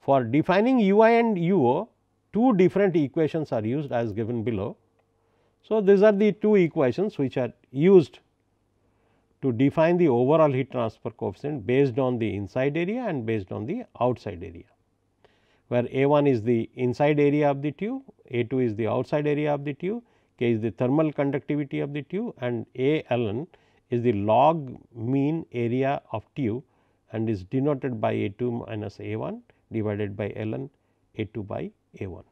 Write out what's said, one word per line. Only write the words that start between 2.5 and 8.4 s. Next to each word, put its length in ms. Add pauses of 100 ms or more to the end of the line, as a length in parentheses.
different 420
equations 560
are 120
used 280
as 200
given 300
below. 340 (880)
So, 200
these 200
are 100
the 200
two 220
equations 640
which 180
are 160 (180)
used 500 (1200)